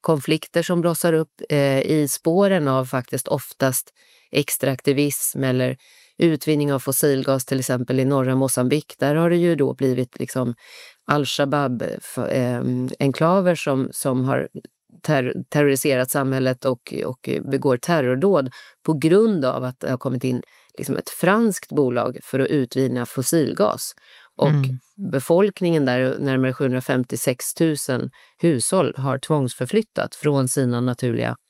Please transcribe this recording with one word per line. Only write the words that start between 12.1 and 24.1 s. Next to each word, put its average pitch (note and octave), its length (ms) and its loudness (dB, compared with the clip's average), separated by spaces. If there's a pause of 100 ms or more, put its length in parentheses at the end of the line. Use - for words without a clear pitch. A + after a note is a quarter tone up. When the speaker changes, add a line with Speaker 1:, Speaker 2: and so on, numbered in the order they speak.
Speaker 1:
ehm, B2+ 580 -2 (100)
enklaver E3+ 560 2
som, C3+ 360 -2
som B2+ 340 -2
har C3 220 -2 (560)
terr-, C3 300 0 (160)
terroriserat C#3 600 2
samhället C3 560 -2
och, - 280 -2 (120)
och - 240 -8 (220)
begår C3+ 260 2
terrordåd C#3+ 720 2 (360)
på D#3+ 80 2
grund E3 520 4
av C3 180 -2
att B2+ 160 -8
det - 100 -6
har C3 80 0
kommit B2+ 260 -4
in, B2+ 180 -2 (360)
liksom, - 200 -4
ett - 120 -8
franskt G#3 600 0
bolag B2 520 0
för - 160 -2
att C3 80 2
utvinna B2+ 580 0
fossilgas. - 880 0 (440)